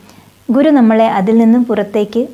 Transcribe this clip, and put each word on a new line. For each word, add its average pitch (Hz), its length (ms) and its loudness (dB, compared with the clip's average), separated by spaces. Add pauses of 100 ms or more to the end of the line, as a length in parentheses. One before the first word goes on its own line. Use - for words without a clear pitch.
(480)
ഗുരു 277 300 0
നമ്മളെ 226 280 2 (120)
അതിൽ 202 200 0
നിന്നും 233 300 2
പുറത്തേക്ക് 208 540 -4 (120)